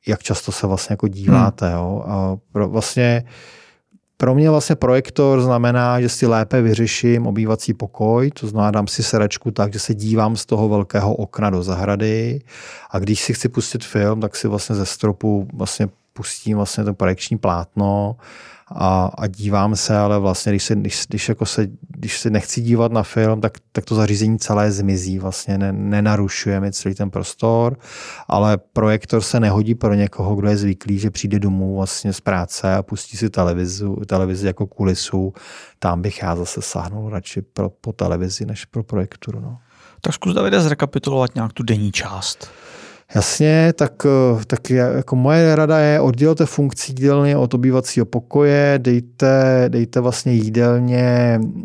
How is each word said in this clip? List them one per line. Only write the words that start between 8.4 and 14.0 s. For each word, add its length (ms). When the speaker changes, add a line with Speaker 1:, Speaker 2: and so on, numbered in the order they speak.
Speaker 1:
znamená, 240
dám 160
si 160
sedačku 480
tak, 220
že 60
se 160
dívám 420
z 100
toho 220
velkého 460
okna 360
do 120
zahrady, 760
a 80
když 220
si 140
chci 140
pustit 360
film, 360